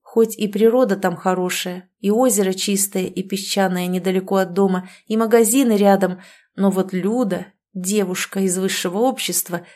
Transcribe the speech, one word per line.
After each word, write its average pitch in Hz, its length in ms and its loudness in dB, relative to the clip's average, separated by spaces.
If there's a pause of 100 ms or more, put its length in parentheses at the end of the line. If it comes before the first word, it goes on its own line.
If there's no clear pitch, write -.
Хоть 220 360 0
и 214 120 -4
природа 220 480 4
там 185 200 -2
хорошая, 180 720 -4 (120)
и 196 100 0
озеро 208 420 2
чистое, 196 520 -2
и 185 180 -8
песчаное 185 640 -2
недалеко 185 500 -2
от 185 160 0
дома, 185 360 0 (180)
и 214 100 -2
магазины 226 600 4
рядом, 196 440 2 (360)
но 196 140 2
вот 185 220 -2
Люда, 185 540 -2 (260)
девушка 190 680 -4
из 185 180 0
высшего 185 400 -4
общества, 196 760 -2